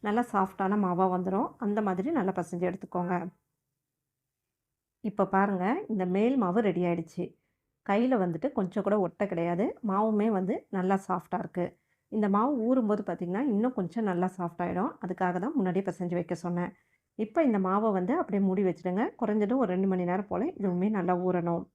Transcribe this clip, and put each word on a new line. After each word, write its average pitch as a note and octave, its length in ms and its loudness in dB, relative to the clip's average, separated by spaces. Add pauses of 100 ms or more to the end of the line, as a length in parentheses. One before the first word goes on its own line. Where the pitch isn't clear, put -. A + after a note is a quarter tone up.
நல்லா G#3+ 240 0
சாஃப்டான F#3+ 500 0
மாவா F#3 320 2
வந்துரும். F#3 480 0
அந்த G#3 240 -2
மாதிரி G3 300 0
நல்லா G3 240 0
பிசைஞ்சு F3+ 320 -2
எடுத்துக்கோங்க. F3+ 480 -4 (1900)
இப்ப G3+ 220 0
பாருங்க, F#3+ 400 0 (220)
இந்த F#3+ 180 -2
மேல் G#3 320 2
மாவு G3 240 2
ரெடி F3+ 200 0
ஆயிடுச்சு. F3 420 -2 (640)
கையில A#3 320 2
வந்துட்டு F3+ 340 -2
கொஞ்சம் F#3+ 320 -2
கூட G3+ 160 2
ஒட்ட F3+ 260 -2
கிடையாது. F3 400 0 (180)
மாவுமே G#3+ 460 2
வந்து F#3+ 260 0 (140)
நல்லா F#3+ 300 2
சாஃப்டா F3+ 400 -4
இருக்கு. F3 260 -4 (460)
இந்த G#3 180 0
மாவு A3 320 4
ஊறும்போது A3 420 2
பார்த்தீங்கன்னா, F#3 440 -2
இன்னும் G3+ 280 2
கொஞ்சம் G3+ 320 -2
நல்லா F3+ 200 2
சாஃப்ட் F3+ 340 -6
ஆயிடும். F3+ 380 -2
அதுக்காக F3+ 400 -2
தான் C4 160 -2
முன்னாடியே F#3+ 300 0
பிசைஞ்சு F3 300 -4
வைக்க F3 200 -2
சொன்னேன். F3 360 -4 (480)
இப்ப G#3+ 240 0
இந்த A3+ 160 4
மாவை G3 320 2
வந்து F#3 240 0
அப்படியே B3 280 0
மூடி F#3+ 200 2
வச்சிடுங்க. F3+ 400 0 (140)
குறைஞ்சது G#3+ 400 0
ஒரு A#3+ 140 2
ரெண்டு F#3+ 160 2
மணி F#3 160 2
நேரம் F3+ 260 -2
போல F#3 200 -2
இதுவுமே F#3 400 0
நல்லா F#3 300 0
ஊறணும். F3 440 0 (120)